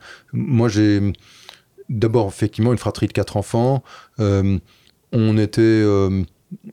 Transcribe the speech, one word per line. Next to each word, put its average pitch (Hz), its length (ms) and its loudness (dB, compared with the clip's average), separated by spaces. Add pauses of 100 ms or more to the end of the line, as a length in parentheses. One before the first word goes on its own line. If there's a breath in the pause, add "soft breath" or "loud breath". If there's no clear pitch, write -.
(320 loud breath)
Moi, 120 380 0
j'ai 104 420 2 (760 loud breath)
d'abord, 110 400 0
effectivement, 107 420 -2
une 113 80 0
fratrie - 280 -4
de - 60 -8
quatre 101 220 -4
enfants, 123 480 -2 (380 loud breath)
euh, 98 360 0 (540 soft breath)
on 110 260 2
était, 107 240 0
euh, 101 600 2 (500)